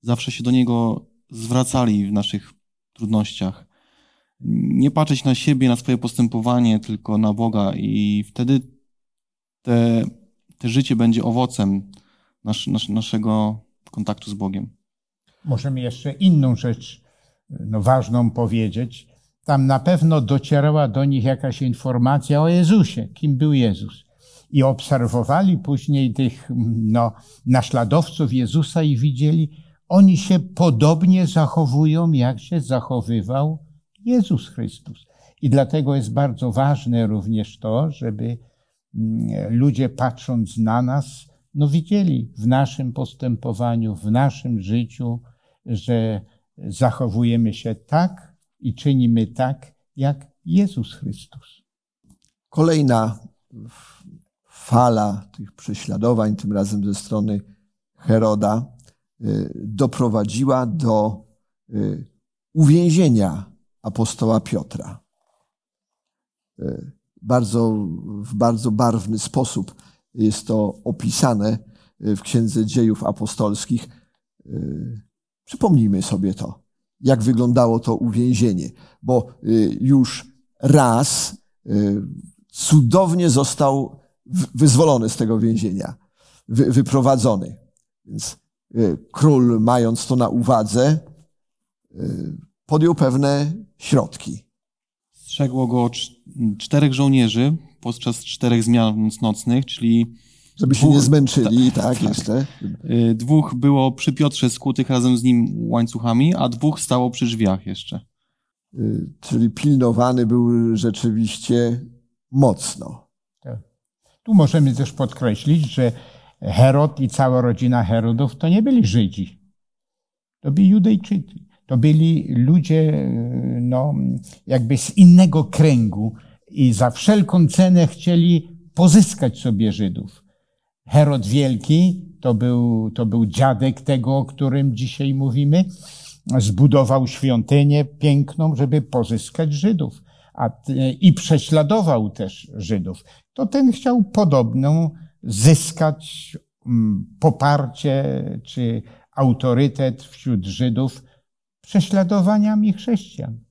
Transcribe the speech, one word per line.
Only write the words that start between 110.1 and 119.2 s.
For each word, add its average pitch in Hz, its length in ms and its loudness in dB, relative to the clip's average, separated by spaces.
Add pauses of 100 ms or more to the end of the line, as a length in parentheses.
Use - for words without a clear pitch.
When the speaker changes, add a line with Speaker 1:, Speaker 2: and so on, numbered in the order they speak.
Speaker 3:
był 117 520 2
rzeczywiście 117 1080 -2 (460)
mocno. 123 760 -2 (320)
Speaker 2:
Tak. 120 200 -14 (640)
Tu 226 100 -2
możemy 151 400 6
też 131 180 -4
podkreślić, 131 840 -2
że 123 180 0 (500)
Herod 135 580 2
i 131 100 -2
cała 127 320 2
rodzina 123 420 0
Herodów 113 520 0
to 160 140 -4
nie 196 120 4
byli 240 240 2
Żydzi. 98 560 -2 (1000)